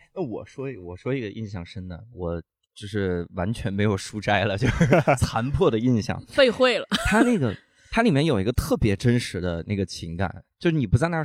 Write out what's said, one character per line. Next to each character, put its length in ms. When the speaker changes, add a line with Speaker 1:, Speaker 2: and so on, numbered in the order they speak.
Speaker 1:
那 80
我 220
说 260
一， 60
我 180
说 200
一 80
个 80
印 180
象 160
深 240
的， 100
我 280
就 120
是 480
完 160
全 220
没 120
有 120
书 240
摘 240
了， 140
就 100
是 180
<laughs> 140
残 320
破 200
的 80
印 240
象。 200
Speaker 2:
背 140
会 280
了。 80
Speaker 1:
他 160
那 160
个， 180
他 120
里 80
面 160
有 120
一 60
个 80
特 240
别 180
真 240
实 220
的 260
那 80
个 120
情 280
感， 300
就 100
是 80
你 100
不 120
在 100
那 80
儿 80